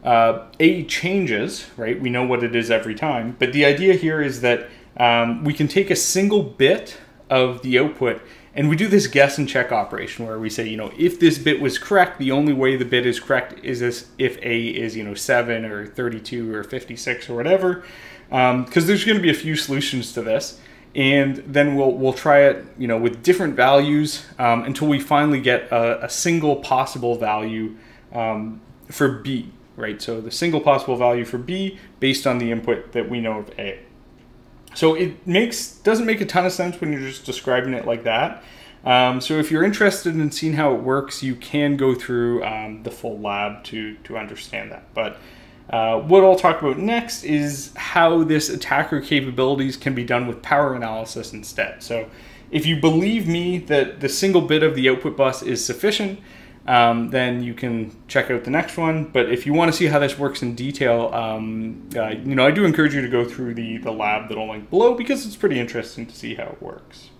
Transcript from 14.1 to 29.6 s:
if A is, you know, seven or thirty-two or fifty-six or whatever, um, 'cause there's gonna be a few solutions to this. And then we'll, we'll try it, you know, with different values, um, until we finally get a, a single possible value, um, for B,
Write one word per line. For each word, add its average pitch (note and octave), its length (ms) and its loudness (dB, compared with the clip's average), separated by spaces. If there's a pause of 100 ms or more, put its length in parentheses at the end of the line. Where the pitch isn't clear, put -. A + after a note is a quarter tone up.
if C3 240 0
A A#2 240 -2
is, A2+ 280 -6
you G#2+ 100 -8
know, G2+ 100 -8
seven A#2 500 0
or G#2 220 -10
thirty-two A2+ 680 -6
or G#2 80 -6
fifty-six A#2+ 680 -8
or A#2+ 40 -6
whatever, F3+ 480 2 (480)
um, B2+ 360 2
'cause D#3+ 200 2
there's G3+ 200 2
gonna G#3 140 4
be E3+ 100 4
a D3 40 2
few D#3 220 -4
solutions C#3 560 -4
to A#2+ 80 -6
this. A2 400 -4 (340)
And C#3 420 4 (100)
then C#3+ 300 2
we'll, C3+ 160 4
we'll C3 200 0
try C#3+ 280 6
it, - 260 4 (100)
you B2+ 100 -6
know, A2+ 120 0
with A#2 240 -2
different F3 320 2
values, C#3+ 720 4 (120)
um, A#2+ 260 2
until C3+ 240 -2
we C#3+ 120 2
finally D3 400 2
get B2 320 0
a, A#2 320 0
a A#2 60 -8
single D#3 460 0
possible B2+ 600 -2
value, A2 600 -4 (360)
um, A2 480 -6 (300)
for C#3+ 180 0
B, B2+ 420 -6 (260)